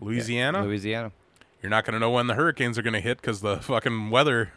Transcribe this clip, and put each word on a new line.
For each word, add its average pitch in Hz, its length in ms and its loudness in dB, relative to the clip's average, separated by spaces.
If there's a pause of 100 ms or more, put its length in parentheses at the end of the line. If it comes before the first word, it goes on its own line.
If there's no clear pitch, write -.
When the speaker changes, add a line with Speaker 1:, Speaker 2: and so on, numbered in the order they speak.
Speaker 1:
Louisiana? 120 600 -2
Speaker 2:
yeah, 202 40 -2
Louisiana. 107 480 -4 (500)
Speaker 1:
You're 98 80 -6
not 110 140 2
gonna 113 140 -2
know 113 120 4
when 120 180 2
the 117 60 0
hurricanes 127 440 0
are 120 40 0
gonna 110 180 0
hit 117 220 -2
'cause 107 180 -4
the 101 180 0
fucking 113 520 -2
weather, 120 460 4